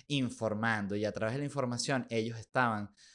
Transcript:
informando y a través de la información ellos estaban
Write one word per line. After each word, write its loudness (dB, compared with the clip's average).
informando 0
y 2
a 0
través -2
de -4
la -2
información 0
ellos 0
estaban 0